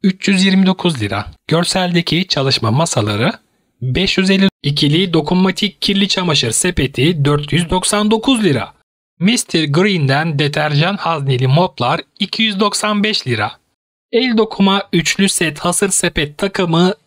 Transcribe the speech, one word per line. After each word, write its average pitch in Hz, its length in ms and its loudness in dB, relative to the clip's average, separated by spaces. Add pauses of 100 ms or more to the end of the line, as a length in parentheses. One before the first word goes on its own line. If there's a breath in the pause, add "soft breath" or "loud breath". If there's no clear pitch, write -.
üç 190 240 0
yüz 190 160 2
yirmi 190 220 4
dokuz 180 360 0
lira. 104 300 -6 (160)
Görseldeki 175 800 0
çalışma 131 440 -2
masaları 110 600 0 (500)
beş 135 360 -2
yüz 190 120 2
elli. 190 200 4 (140)
İkili 151 500 0
dokunmatik 185 680 0
kirli 196 260 0
çamaşır 156 440 0
sepeti 151 720 0
dört 147 280 0
yüz 170 160 0
doksan 208 420 0
dokuz 226 320 2
lira. 127 300 0 (460)
Mister 180 440 0
Green'den 151 760 0
deterjan 151 580 0
hazneli 135 500 -2
moplar 147 540 0 (180)
iki 220 240 -4
yüz 208 160 -2
doksan 208 440 0
beş 214 240 -2
lira. 107 240 -2 (600)
El 240 260 0
dokuma 196 460 2 (100)
üçlü 185 360 0
set 156 300 -4
hasır 175 300 -2
sepet 165 480 -4
takımı 180 560 0 (140)